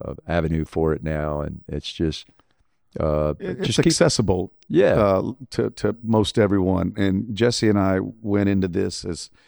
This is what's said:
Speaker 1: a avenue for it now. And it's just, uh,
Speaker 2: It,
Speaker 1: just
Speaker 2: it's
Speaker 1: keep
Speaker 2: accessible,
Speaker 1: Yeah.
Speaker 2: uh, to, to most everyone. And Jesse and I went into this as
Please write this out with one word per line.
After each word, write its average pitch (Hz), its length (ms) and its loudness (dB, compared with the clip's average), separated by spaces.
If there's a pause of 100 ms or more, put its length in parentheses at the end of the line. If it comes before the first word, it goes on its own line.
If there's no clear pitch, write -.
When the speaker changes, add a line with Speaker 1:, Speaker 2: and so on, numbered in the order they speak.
Speaker 1:
a 69 140 -10 (100)
avenue 80 400 0
for 80 260 0
it 76 100 -4
now. 76 380 -4
And 73 260 -8
it's - 260 -8
just, 80 340 -4 (720)
uh, 76 400 0
Speaker 2:
It, - 200 -8
Speaker 1:
just 165 120 -4
Speaker 2:
it's 113 60 -2
Speaker 1:
keep - 100 4
Speaker 2:
accessible, 104 640 2 (160)
Speaker 1:
Yeah. 185 260 4
Speaker 2:
uh, 104 380 2 (180)
to, 113 200 -2
to - 320 -4
most 110 360 2
everyone. 95 580 2
And 101 380 0
Jesse 113 340 2
and 104 100 4
I 95 220 2
went 101 480 -2
into 95 200 0
this 95 360 -4
as 87 260 -10 (180)